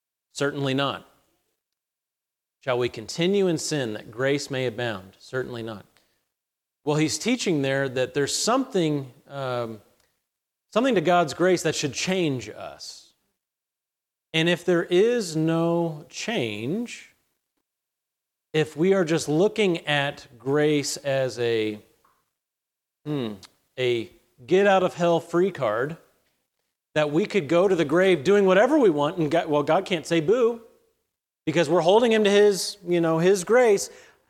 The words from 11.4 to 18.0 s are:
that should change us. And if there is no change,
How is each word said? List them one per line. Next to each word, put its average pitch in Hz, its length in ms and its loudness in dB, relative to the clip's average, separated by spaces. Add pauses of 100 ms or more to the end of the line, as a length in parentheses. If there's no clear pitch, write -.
that 156 120 -2
should 135 180 -4
change 151 560 -2
us. - 640 -18 (1200)
And 160 140 0
if 175 160 -2
there 175 200 2
is 196 520 0
no 165 720 -2
change, 147 1080 -6 (1400)